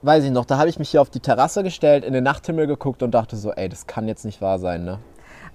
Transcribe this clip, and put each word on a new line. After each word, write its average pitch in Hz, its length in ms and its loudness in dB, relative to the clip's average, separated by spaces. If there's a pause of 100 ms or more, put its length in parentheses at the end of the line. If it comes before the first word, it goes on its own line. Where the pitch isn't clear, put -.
weiß 147 220 4
ich 139 60 0
noch, 123 140 0
da 135 140 0
habe 160 100 4
ich 165 100 -4
mich 151 120 -6
hier 147 120 4
auf - 80 2
die - 100 -10
Terrasse 139 420 0
gestellt, 156 420 2
in 131 80 -4
den 127 120 0
Nachthimmel 156 420 -2
geguckt 143 360 -4
und 117 100 -2
dachte 113 240 0
so, 104 160 -6
„Ey, 92 160 -6
das - 180 -14
kann 110 220 -8
jetzt - 160 -8
nicht 107 180 -10
wahr 95 160 0
sein, 87 260 -4
ne?“ 92 140 -8 (560)